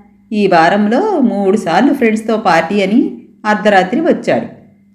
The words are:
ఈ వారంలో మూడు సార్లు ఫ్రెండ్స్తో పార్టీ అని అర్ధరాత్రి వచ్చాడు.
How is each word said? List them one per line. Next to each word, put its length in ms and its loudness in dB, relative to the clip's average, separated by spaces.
ఈ 140 0
వారంలో 760 2
మూడు 360 0
సార్లు 380 0
ఫ్రెండ్స్తో 420 -2
పార్టీ 460 0
అని 360 -2
అర్ధరాత్రి 540 0
వచ్చాడు. 460 -2